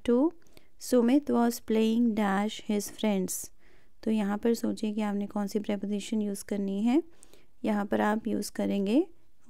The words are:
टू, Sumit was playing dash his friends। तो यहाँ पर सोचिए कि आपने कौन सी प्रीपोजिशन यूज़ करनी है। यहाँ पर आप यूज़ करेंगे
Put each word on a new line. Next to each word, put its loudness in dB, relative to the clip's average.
टू, 4
Sumit 4
was 2
playing 4
dash 0
his -2
friends। 0
तो 0
यहाँ 0
पर 2
सोचिए -2
कि -2
आपने -2
कौन -4
सी -2
प्रीपोजिशन -2
यूज़ -4
करनी -2
है। 4
यहाँ 2
पर 2
आप 2
यूज़ -2
करेंगे 2